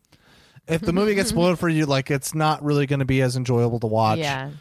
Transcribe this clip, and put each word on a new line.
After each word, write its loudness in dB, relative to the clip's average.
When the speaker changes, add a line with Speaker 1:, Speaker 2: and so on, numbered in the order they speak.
Speaker 1:
if -2
the -2
movie 2
gets 0
Speaker 2:
<laughs> -
Speaker 1:
spoiled 2
for -2
you, 2
like, -2
it's -4
not 0
really 2
gonna -2
be 2
as 2
enjoyable 0
to -2
watch. 2
Speaker 2:
Yeah. -4